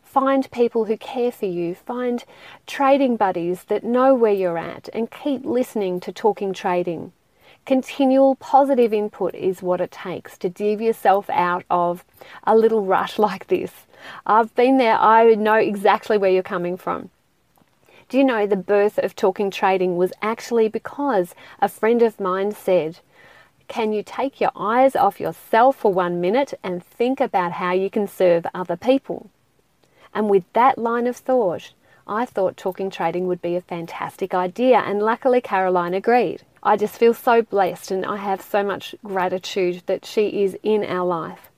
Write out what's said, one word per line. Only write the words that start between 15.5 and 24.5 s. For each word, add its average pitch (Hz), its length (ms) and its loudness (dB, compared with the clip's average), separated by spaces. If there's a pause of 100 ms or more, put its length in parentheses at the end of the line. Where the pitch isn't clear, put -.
exactly 208 640 0
where 190 140 2
you're 185 100 2
coming 180 340 -6
from. 175 360 -10 (1000)
Do 247 80 0
you 277 60 4
know 226 240 0
the 208 100 2
birth 202 400 0
of - 180 -4
Talking 190 360 0
Trading 185 440 0
was 180 160 0 (120)
actually 220 440 -2
because 220 680 -4 (260)
a 202 80 0
friend 233 320 0
of 226 180 0
mine 196 320 -2
said, 175 480 -2 (680)
"Can 220 240 -4
you 208 100 -2
take - 380 -6
your 190 140 0